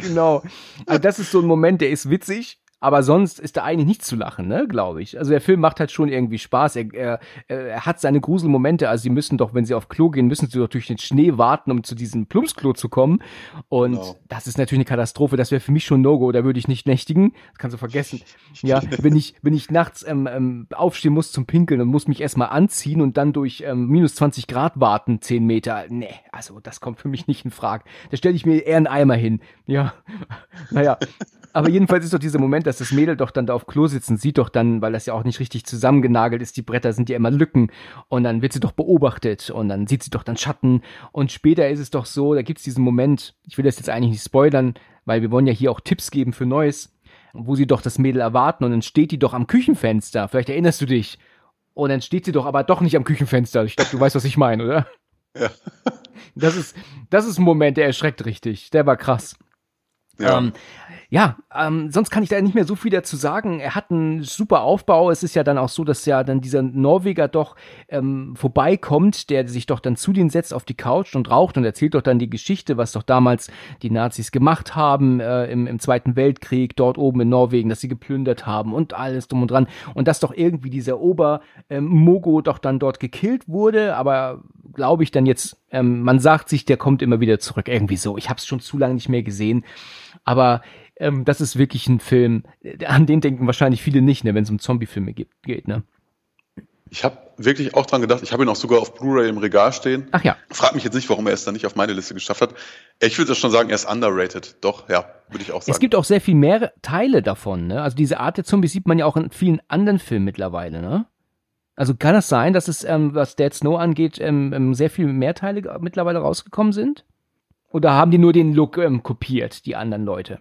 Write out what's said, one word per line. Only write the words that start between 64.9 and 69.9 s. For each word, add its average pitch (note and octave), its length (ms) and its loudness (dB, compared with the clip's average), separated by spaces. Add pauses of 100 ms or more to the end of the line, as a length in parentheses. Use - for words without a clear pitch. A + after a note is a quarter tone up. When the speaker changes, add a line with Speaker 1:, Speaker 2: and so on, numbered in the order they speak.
Speaker 1:
Es D#3+ 120 -2
ist E3+ 120 -4
ja D#3 80 2
dann C#3+ 140 2
auch C3 120 0
so, - 140 -6
dass D3 220 -2
ja C3+ 180 2
dann C3+ 160 0
dieser C3 220 -2
Norweger D3+ 680 2
doch, D3+ 300 -2 (320)
ähm, C3+ 480 -6
vorbeikommt, D3+ 920 2
der C3+ 180 0
sich A#2+ 180 -8
doch B2+ 160 -4
dann B2 160 -2